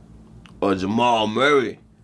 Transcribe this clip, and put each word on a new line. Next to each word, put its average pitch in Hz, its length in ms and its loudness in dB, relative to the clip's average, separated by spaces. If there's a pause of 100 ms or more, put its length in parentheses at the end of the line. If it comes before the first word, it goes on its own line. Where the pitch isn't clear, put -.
(600)
Or 98 160 0
Jamal 110 500 0
Murray 123 540 0 (240)